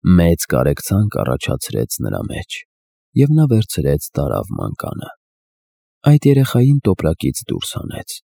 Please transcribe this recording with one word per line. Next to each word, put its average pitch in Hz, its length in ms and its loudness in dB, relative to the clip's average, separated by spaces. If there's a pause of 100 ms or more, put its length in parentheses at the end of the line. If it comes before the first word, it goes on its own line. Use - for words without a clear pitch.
Մեծ 85 400 4
կարեկցանք 73 680 -2
առաջացրեց - 840 -4
նրա 50 240 -6
մեջ, - 340 -10 (600)
և 143 140 4
նա 156 160 4
վերցրեց 78 640 0
տարավ 57 400 -4
մանկանը։ - 600 -10 (960)
Այդ 147 220 6
երեխային 135 540 4
տոպրակից 78 640 -2
դուրս - 300 -8
հանեց։ - 440 -10 (140)